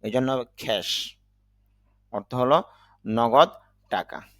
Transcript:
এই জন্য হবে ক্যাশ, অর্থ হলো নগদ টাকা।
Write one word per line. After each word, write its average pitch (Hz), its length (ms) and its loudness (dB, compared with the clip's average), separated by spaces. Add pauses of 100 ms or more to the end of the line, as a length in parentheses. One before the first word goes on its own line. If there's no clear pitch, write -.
এই 110 80 -8
জন্য 127 200 -2
হবে 127 160 -4 (100)
ক্যাশ, 107 320 -4 (1200)
অর্থ 101 220 -8
হলো 127 240 4 (460)
নগদ 117 460 4 (400)
টাকা। - 280 -6 (200)